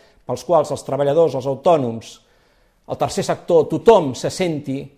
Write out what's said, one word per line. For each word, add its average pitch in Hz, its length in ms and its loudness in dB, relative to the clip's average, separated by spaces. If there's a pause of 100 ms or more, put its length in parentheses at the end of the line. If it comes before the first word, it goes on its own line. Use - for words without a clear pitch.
(240)
pels - 240 -8
quals 156 240 2
els - 160 -8
treballadors, 143 480 0
els 135 160 -4
autònoms, 127 640 -2 (760)
el - 80 -8
tercer 170 260 -4
sector, 160 460 2
tothom 165 480 4
se 143 160 -6
senti 147 460 -4 (180)